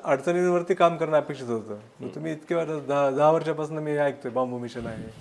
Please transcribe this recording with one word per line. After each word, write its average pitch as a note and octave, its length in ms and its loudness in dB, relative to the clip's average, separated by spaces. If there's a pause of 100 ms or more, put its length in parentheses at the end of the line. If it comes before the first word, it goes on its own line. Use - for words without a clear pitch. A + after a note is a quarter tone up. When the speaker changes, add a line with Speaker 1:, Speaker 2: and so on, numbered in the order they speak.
Speaker 1:
अडचणींवरती F3 680 2
काम E3+ 240 4
करणं D#3 200 2
अपेक्षित C#3 300 -2
होतं. A2 220 -4
मग G#2 60 -8
Speaker 2:
हम्म. A#2 400 -12
Speaker 1:
तुम्ही D#3+ 160 -6
इतके D#3 240 -4
वर्ष, D#3 320 -2
दहा, C#3 240 2
दहा D3 200 6
वर्षापासून D#3 460 0
मी D3+ 140 -4
हे D3 60 0
ऐकतोय, C#3 340 0
बांबू B2 260 -2
मिशन A#2+ 280 -8
आहे. A2+ 180 -10 (180)